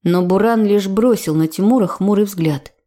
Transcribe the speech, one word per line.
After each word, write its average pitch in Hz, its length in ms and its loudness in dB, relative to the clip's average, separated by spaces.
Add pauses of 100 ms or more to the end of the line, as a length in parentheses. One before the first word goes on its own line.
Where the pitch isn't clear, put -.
Но 175 200 0
Буран 214 420 0
лишь 202 220 0
бросил 196 480 0
на 160 140 0
Тимура 202 380 0
хмурый 202 400 0
взгляд, 160 460 -4 (140)